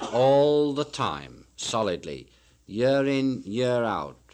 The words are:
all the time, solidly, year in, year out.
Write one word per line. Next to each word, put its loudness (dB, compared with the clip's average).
all 4
the -2
time, -6
solidly, -4
year 2
in, 0
year 0
out. -4